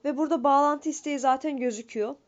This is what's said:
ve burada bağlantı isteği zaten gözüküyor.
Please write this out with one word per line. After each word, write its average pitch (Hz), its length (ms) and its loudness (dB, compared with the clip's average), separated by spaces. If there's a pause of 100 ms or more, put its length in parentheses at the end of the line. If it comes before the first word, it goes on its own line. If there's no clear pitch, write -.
ve 277 120 0
burada 294 260 0
bağlantı 294 460 2
isteği 294 300 -6
zaten 269 380 0
gözüküyor. 233 580 -4 (120)